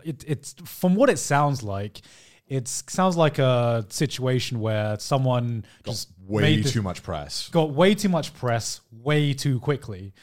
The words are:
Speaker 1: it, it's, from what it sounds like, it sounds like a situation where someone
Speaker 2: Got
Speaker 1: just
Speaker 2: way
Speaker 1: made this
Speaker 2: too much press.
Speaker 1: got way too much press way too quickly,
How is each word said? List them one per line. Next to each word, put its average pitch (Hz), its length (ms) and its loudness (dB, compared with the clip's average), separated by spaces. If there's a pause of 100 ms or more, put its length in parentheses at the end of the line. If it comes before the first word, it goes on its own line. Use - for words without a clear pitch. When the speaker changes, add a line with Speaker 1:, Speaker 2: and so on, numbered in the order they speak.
Speaker 1:
it, 156 220 -10
it's, - 280 -6 (100)
from 185 320 2
what 262 120 6
it 190 100 2
sounds 143 440 0
like, 101 400 -8 (440)
it 135 220 -6
sounds - 480 -2
like 156 220 4
a 120 500 2
situation 127 720 -2
where 107 380 -2
someone 123 680 0 (180)
Speaker 2:
Got - 100 -8
Speaker 1:
just - 160 -10 (180)
Speaker 2:
way 104 160 2
Speaker 1:
made 107 220 4
this 135 80 0
Speaker 2:
too 113 100 0
much 90 200 -6
press. 76 460 -8
Speaker 1:
got 156 220 2
way 180 240 4
too 202 160 0
much 165 240 -2
press - 480 -4 (100)
way 143 400 0
too 131 280 -2
quickly, 98 520 -6 (100)